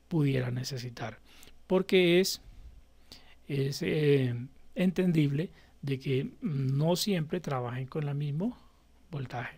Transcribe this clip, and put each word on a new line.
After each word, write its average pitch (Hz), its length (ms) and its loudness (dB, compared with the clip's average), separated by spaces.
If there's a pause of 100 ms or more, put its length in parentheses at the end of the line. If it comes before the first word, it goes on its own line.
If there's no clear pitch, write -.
pudiera 135 440 2
necesitar, 123 680 -8 (480)
porque 185 520 4
es, - 220 0 (1080)
es, 139 340 -2
eh, 143 540 4 (400)
entendible 170 760 2 (320)
de 135 180 -4
que 139 320 -2 (100)
no 147 560 0
siempre 180 420 -2
trabajen 127 480 -4
con 151 220 -6
el 139 60 -4
mismo 147 420 -4 (520)
voltaje, 127 480 -8